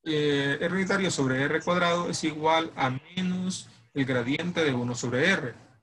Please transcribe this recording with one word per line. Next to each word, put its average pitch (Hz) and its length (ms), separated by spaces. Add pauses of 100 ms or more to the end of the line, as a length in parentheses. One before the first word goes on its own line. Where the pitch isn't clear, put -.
eh, 143 580
R 175 120
unitario 190 380
sobre 131 300
R 151 200
cuadrado 175 480
es - 140
igual 156 540
a 131 120
menos 185 760 (260)
el 139 120
gradiente 151 580
de 143 100
uno 120 220
sobre 127 340
R. 151 240 (300)